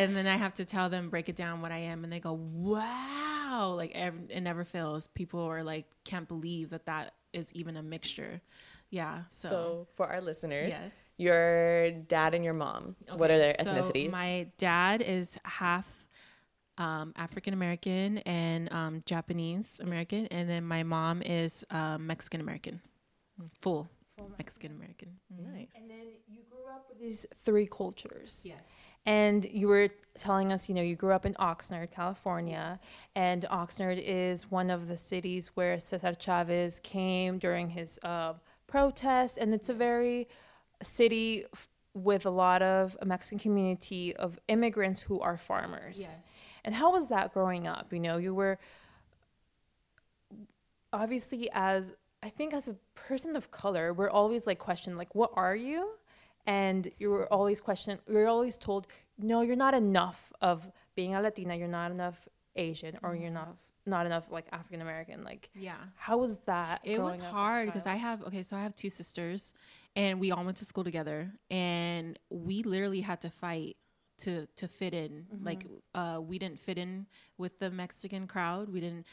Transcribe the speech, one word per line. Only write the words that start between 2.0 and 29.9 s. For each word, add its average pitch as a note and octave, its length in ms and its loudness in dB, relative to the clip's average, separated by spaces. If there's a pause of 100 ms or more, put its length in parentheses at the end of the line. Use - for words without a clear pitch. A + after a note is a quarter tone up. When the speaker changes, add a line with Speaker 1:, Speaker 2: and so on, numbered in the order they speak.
Speaker 1:
and E3 80 -8
they E3+ 80 -6
go, E3+ 140 -4
"Wow." A3+ 1400 -2
Like, E3 200 -4
ev-, F3 340 -6
it F#3 120 -6
never F3 220 -2
fails. D#3+ 440 -6
People E3+ 340 -6
are D#3+ 220 -4
like, D#3 220 -6 (200)
"Can't F3 220 -8
believe E3 420 -6
that E3 160 -10
that D#3 280 -6 (200)
is E3+ 200 -8
even E3 240 -8
a D#3 60 -10
mixture." E3 580 -8 (500)
Yeah, E3 380 -6
so. - 200 -8
Speaker 2:
So, E3+ 460 -2
for F3+ 120 0
our F3+ 140 -4
listeners, D#3+ 520 -4
Speaker 1:
Yes. E3 220 -10 (220)
Speaker 2:
your E3+ 760 6
dad D#3+ 420 4
and E3+ 120 2
your E3 100 0
mom, D3+ 400 -4 (220)
what D#3+ 120 8
Speaker 1:
Okay, D#3+ 60 10
Speaker 2:
are - 20 10
their D3 240 8
Speaker 1:
so F3 100 2
Speaker 2:
ethnicities? C#3+ 400 2
Speaker 1:
my F3+ 360 -2 (100)
dad F#3 440 6
is F#3 440 -2
half, - 600 -2 (720)
um, D#3+ 360 -4
African E3 380 -6
American F#3+ 680 0
and, E3 540 0
um, D#3+ 320 -4
Japanese E3+ 720 -2
American, F3 480 -2
and F3 220 -2
then E3+ 160 0
my E3 180 0
mom E3 380 0
is, E3 480 0
uh, D#3 300 -2
Mexican D#3+ 420 -6
American, - 400 -10 (800)
full E3 280 0 (280)
Speaker 3:
Full G3+ 200 -16
Speaker 1:
Mexican - 340 -14
American. E3 380 -18 (240)
Mm-hmm. F#3 200 -12
Speaker 2:
Nice. - 240 -14
Speaker 3:
And A3+ 120 -20
then A3+ 180 -18 (200)
you A3 220 -20
grew B3+ 240 -18
up C4+ 160 -18
with G#3+ 100 -20
these A3+ 260 -8 (200)
three G#3 220 6
cultures. - 760 -10
Speaker 1:
Yes. D#3+ 220 -16 (380)
Speaker 3:
And G#3 400 6
you G3+ 240 0
were G3+ 180 10 (280)